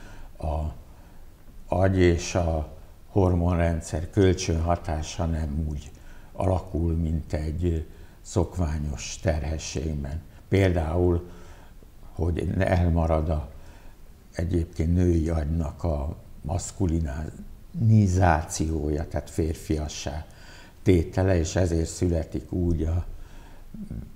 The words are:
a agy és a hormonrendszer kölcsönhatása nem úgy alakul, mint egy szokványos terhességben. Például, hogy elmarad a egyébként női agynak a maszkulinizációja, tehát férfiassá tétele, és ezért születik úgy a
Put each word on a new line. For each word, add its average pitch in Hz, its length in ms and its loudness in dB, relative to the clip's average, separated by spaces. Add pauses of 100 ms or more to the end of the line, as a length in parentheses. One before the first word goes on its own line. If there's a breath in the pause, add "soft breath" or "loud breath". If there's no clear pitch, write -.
(380 loud breath)
a 80 160 -2 (1120 soft breath)
agy 95 300 4
és 87 360 6
a 80 340 0 (400)
hormonrendszer 85 1000 2
kölcsönhatása 85 1120 2
nem 80 460 -2
úgy 71 200 -8 (420 soft breath)
alakul, 90 600 0
mint 82 400 0
egy 80 540 -2 (360 soft breath)
szokványos 78 1000 -2
terhességben. 76 960 -2 (280 soft breath)
Például, 87 800 4 (840 loud breath)
hogy 85 440 0
elmarad 82 720 2
a 76 200 -2 (840 soft breath)
egyébként 85 640 0
női 85 340 4
agynak 80 560 -2
a 76 320 -2 (260)
maszkulinizációja, 82 2750 2
tehát - 220 -6
férfiassá 76 920 -4 (580 loud breath)
tétele, 92 560 4
és 87 180 0
ezért 85 320 2
születik - 640 -2
úgy 85 300 2
a 85 220 0 (1120 soft breath)